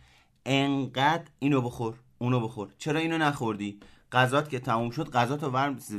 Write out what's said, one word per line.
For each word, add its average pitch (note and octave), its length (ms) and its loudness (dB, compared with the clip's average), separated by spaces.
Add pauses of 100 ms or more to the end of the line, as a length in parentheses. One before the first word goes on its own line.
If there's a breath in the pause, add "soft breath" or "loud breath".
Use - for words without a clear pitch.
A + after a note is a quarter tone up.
(460 soft breath)
انقدر C#3 760 0 (140)
اینو C#3 220 2
بخور، A#2+ 340 -4 (240)
اونو B2 220 2
بخور، A2 380 -6
چرا D#3 220 0
اینو E3 180 0
نخوردی؟ A2 600 -2 (320 loud breath)
غذات B2+ 360 4
که C3 100 -4
تموم A#2 320 0
شد، D3+ 200 -6
غذاتو C3 400 0
ور، C3+ 260 0 (220)